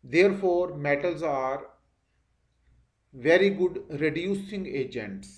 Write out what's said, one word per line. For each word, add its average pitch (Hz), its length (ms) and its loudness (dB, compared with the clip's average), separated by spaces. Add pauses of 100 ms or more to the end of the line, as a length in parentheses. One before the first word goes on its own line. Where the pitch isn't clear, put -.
Therefore, 180 800 2
metals 147 380 0
are 139 380 -2 (1500)
very 165 360 4
good 185 300 -2 (220)
reducing 185 680 -4 (140)
agents 101 560 -8